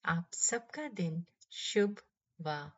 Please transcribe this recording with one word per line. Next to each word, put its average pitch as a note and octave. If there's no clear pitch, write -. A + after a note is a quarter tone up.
आप E3+
सबका A#3+
दिन E3+
शुभ G3+
व D3